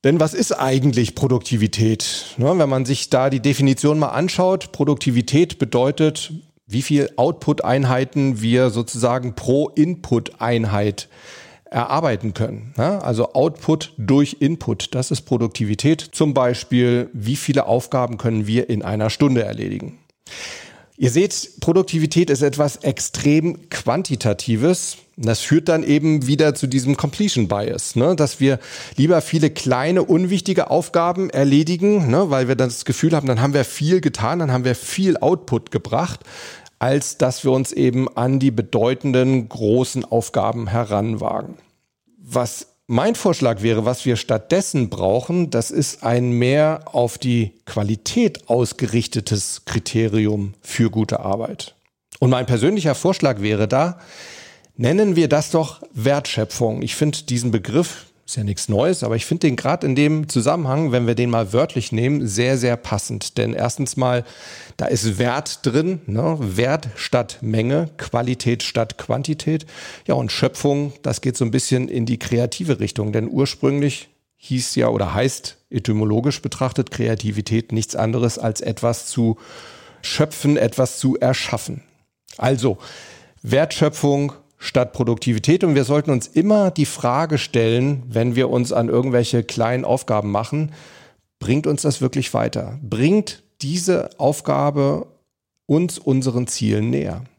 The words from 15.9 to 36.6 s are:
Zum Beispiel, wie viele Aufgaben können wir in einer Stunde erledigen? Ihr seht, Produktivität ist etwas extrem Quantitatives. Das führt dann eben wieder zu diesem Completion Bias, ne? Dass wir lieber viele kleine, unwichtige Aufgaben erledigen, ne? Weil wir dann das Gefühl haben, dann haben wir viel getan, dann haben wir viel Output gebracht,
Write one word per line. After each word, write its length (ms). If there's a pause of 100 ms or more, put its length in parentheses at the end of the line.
Zum 320
Beispiel, 800
wie 240
viele 300
Aufgaben 500
können 300
wir 240
in 120
einer 280
Stunde 340
erledigen? 540 (1000)
Ihr 100
seht, 500
Produktivität 680
ist 140
etwas 340
extrem 960
Quantitatives. 1300 (180)
Das 240
führt 300
dann 120
eben 440
wieder 280
zu 120
diesem 280
Completion 540
Bias, 480
ne? 180
Dass 240
wir 200 (400)
lieber 240
viele 260
kleine, 540
unwichtige 680
Aufgaben 600
erledigen, 800
ne? 180
Weil 200
wir 60
dann 140
das 160
Gefühl 320
haben, 120
dann 120
haben 140
wir 100
viel 380
getan, 380
dann 120
haben 140
wir 80
viel 420
Output 540
gebracht, 500 (580)